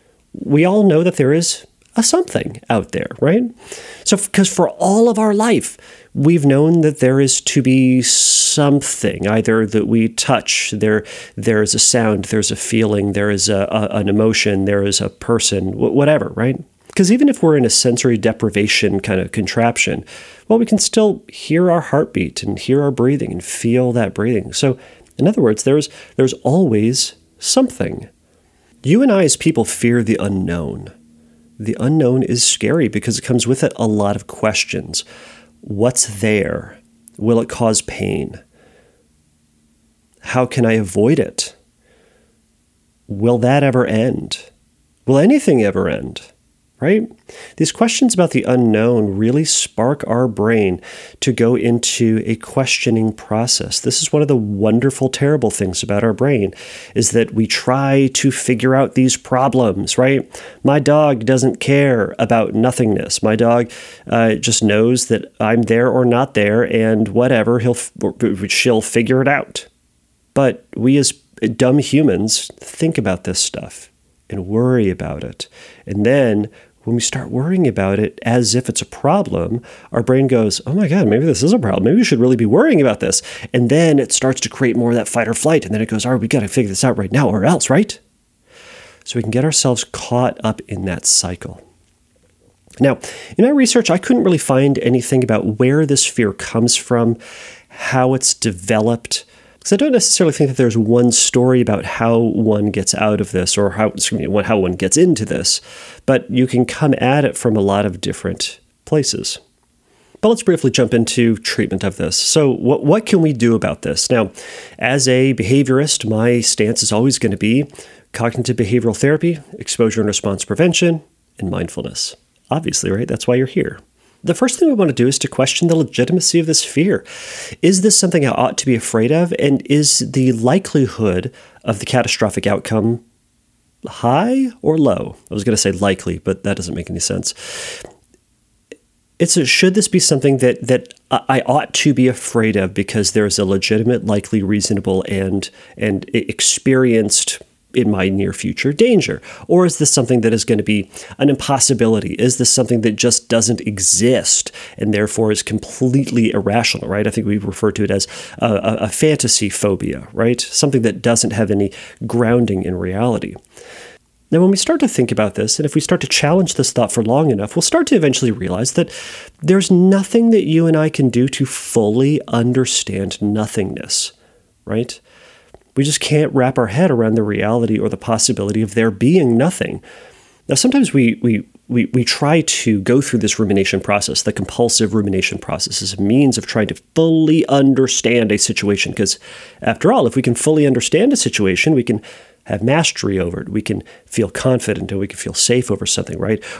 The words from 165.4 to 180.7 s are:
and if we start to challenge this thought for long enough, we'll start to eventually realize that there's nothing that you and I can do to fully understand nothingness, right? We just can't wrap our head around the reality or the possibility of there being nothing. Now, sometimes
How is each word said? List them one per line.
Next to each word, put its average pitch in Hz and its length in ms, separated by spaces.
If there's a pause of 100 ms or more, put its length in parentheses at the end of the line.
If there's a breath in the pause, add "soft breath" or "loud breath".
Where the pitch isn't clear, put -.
and 151 60
if 143 100
we 156 60
start 180 220
to - 40
challenge 170 480
this - 180
thought 117 200
for 117 100
long 135 280
enough, 104 260
we'll 170 60
start 330 240
to 277 100
eventually 139 340
realize 92 420
that - 180 (520 loud breath)
there's 185 280
nothing 196 600
that 208 140
you 160 220
and 160 100
I 156 120
can 139 200
do 120 200
to 131 180
fully 123 800
understand 117 920
nothingness, 104 920 (520 soft breath)
right? - 340 (800 soft breath)
We 139 80
just 147 160
can't 151 340
wrap 131 240
our 123 80
head 147 240
around 113 240
the 110 80
reality 107 560
or 107 100
the 95 80
possibility 110 640
of 107 140
there 113 160
being 123 480
nothing. 139 440 (640 loud breath)
Now, 139 60
sometimes 254 380